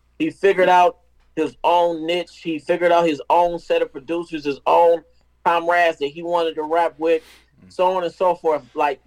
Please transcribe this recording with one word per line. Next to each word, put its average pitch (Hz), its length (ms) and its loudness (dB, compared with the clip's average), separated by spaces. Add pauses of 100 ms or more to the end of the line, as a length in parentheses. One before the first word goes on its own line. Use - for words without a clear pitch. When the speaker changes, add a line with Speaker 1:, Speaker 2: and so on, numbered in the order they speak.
(180)
Speaker 1:
he 160 120 -4
figured 185 380 2
out 180 300 4 (380)
his 151 260 -4
own 170 440 0
niche. 170 360 -6
He 165 160 -6
figured 175 340 0
out 170 140 4
his 147 240 -2
own 170 280 2
set 165 240 -2
of 160 100 -4
producers, 160 520 -8
his 139 220 -6
own 170 360 4 (420)
comrades 170 540 0
that 143 100 -4
he 156 140 -14
wanted 170 320 -2
to 156 80 -6
rap 160 360 -2
with, 160 240 0 (420)
Speaker 2:
Mm. 92 80 -20
Speaker 1:
so 185 240 0
on 180 80 -4
and 170 100 -8
so 180 200 0
forth. 156 280 -2 (120)
Like, 147 320 -2